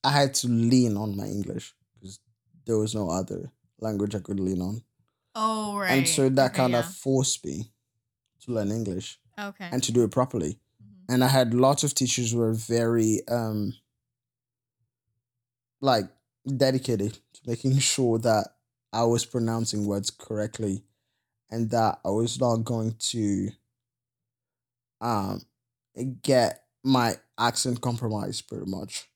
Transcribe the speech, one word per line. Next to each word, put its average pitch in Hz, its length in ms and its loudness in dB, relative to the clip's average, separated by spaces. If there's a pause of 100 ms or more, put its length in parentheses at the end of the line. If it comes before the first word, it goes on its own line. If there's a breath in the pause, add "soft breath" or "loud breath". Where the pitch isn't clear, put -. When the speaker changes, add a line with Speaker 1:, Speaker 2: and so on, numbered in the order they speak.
Speaker 1:
I 135 80 2
had 143 240 4
to 123 120 -2
lean 117 500 4
on 104 200 -4
my 101 80 -6
English 101 480 -8 (260)
'cause 95 200 -18 (460)
there 113 120 0
was 107 160 -2
no 104 160 -4
other 90 420 -6 (280)
language 104 340 -2
I 104 60 -4
could 98 200 -2
lean 92 220 0
on. 104 220 -6 (500)
Speaker 2:
Oh, 214 460 -4
right. 190 180 0
Speaker 1:
And 135 100 4
so 135 220 4
that 131 220 4
Speaker 2:
Okay, - 100 0
Speaker 1:
kinda 123 160 2
Speaker 2:
yeah. 117 60 2
Speaker 1:
forced - 600 -2
me 78 300 -8 (680)
to 123 100 -10
learn 104 200 -2
English 101 480 -6 (180)
Speaker 2:
Okay. 202 340 -12
Speaker 1:
and 127 120 -2
to - 80 -2
do 120 120 4
it 107 80 0
properly. 120 480 -2 (200)
Speaker 2:
Mm-hmm. - 340 -12
Speaker 1:
And 127 100 4
I 127 60 4
had 127 260 4
lots 135 280 4
of 143 120 -2
teachers 120 380 0
who 117 40 0
were 113 160 2
very, 113 760 2
um, 110 460 -2 (2000)
like, 123 260 2 (380)
dedicated 131 680 0 (200)
to - 140 -20
making 131 320 2
sure 120 400 2
that 110 360 0 (380)
I 117 120 0
was 117 200 2
pronouncing 113 600 -2
words 101 260 -4
correctly 107 720 -6 (680)
and 113 220 -2
that 113 340 2
I 92 40 -2
was 117 300 -2
not 120 180 2
going 113 360 -2 (180)
to, 101 380 0 (1500)
um, 98 400 -2 (800)
get 127 440 2 (180)
my 127 340 2 (200)
accent 120 440 0
compromised, 110 680 -4
pretty - 220 -10
much. - 460 -10